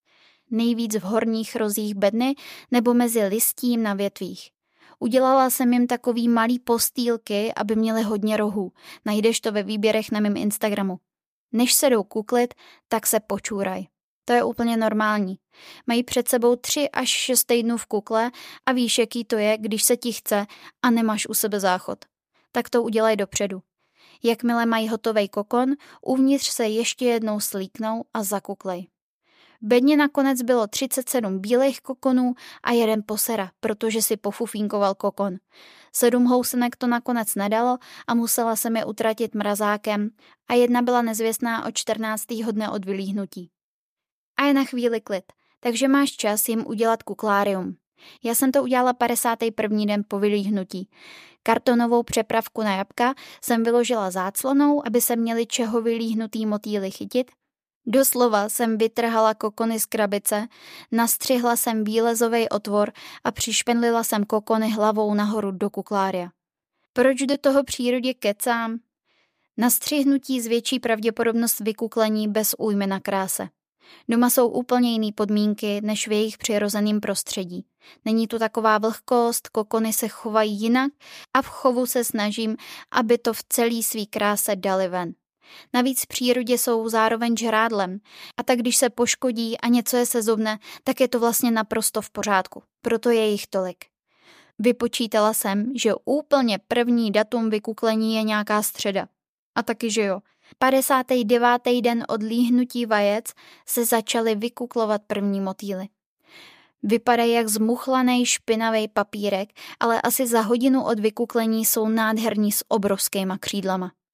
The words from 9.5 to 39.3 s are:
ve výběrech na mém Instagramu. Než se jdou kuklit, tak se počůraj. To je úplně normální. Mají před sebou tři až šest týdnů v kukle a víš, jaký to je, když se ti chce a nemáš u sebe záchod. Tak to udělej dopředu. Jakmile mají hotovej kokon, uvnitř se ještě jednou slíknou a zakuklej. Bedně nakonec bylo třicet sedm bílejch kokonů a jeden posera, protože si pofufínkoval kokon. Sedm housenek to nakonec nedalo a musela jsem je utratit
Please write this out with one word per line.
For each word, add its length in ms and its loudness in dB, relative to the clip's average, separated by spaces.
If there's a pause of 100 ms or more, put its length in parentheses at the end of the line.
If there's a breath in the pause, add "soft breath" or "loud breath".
ve 120 -2
výběrech 480 0
na 80 -2
mém 180 0
Instagramu. 640 -2 (520)
Než 220 2
se 160 4
jdou 140 4
kuklit, 500 0 (340 soft breath)
tak 200 -2
se 120 2
počůraj. 640 -6 (400)
To 80 0
je 100 4
úplně 340 0
normální. 600 0 (500 loud breath)
Mají 160 2
před 240 -2
sebou 280 4
tři 340 -2
až 200 -2
šest 340 0
týdnů 340 2
v 80 -8
kukle 460 0 (340 loud breath)
a 60 2
víš, 260 2
jaký 260 0
to 120 -4
je, 220 2
když 260 -4
se 140 4
ti 160 -4
chce 320 -2 (360 loud breath)
a 80 2
nemáš 380 0
u 60 -8
sebe 260 0
záchod. 460 -2 (460)
Tak 180 -4
to 140 2
udělej 320 2
dopředu. 460 -4 (640 soft breath)
Jakmile 420 0
mají 240 0
hotovej 400 0
kokon, 440 0 (280 loud breath)
uvnitř 480 2
se 180 -2
ještě 380 -2
jednou 340 0
slíknou 640 -6 (100)
a 100 -4
zakuklej. 640 -6 (720 soft breath)
Bedně 360 4
nakonec 440 2
bylo 260 2
třicet 420 -4
sedm 300 -2
bílejch 400 2
kokonů 540 0 (300 loud breath)
a 80 -2
jeden 340 2
posera, 540 -4
protože 420 -2
si 160 0
pofufínkoval 800 -2
kokon. 420 -4 (560 loud breath)
Sedm 320 2
housenek 500 0
to 120 -4
nakonec 480 -2
nedalo 420 0 (300 loud breath)
a 60 0
musela 420 0
jsem 200 -2
je 100 -2
utratit 500 -2